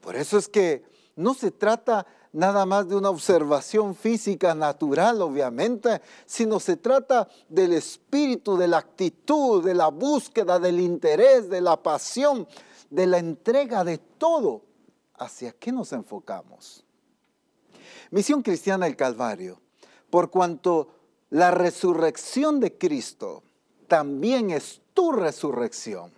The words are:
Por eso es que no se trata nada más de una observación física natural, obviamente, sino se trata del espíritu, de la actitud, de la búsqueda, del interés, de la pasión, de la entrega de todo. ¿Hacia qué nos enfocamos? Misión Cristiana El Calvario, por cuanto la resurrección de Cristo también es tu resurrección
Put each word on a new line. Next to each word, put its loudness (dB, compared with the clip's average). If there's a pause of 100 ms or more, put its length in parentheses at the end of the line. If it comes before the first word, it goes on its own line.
Por -14
eso 0
es -2
que 0 (320)
no -2
se -4
trata 0 (260)
nada 2
más 0
de -4
una 0
observación 0
física 0
natural, 0
obviamente, -2 (260)
sino -2
se -2
trata 2 (220)
del 2
espíritu, -2
de 2
la 2
actitud, 0
de 0
la 2
búsqueda, 0
del 0
interés, 4
de -4
la 2
pasión, -2 (420)
de 0
la 4
entrega -2
de -4
todo. -2 (540)
¿Hacia -14
qué -10
nos -6
enfocamos? -14 (1300)
Misión 0
Cristiana 0
El -6
Calvario, -4 (500)
por 2
cuanto 0 (420)
la 4
resurrección 0
de -2
Cristo -6 (420)
también 0
es -8 (100)
tu 2
resurrección -6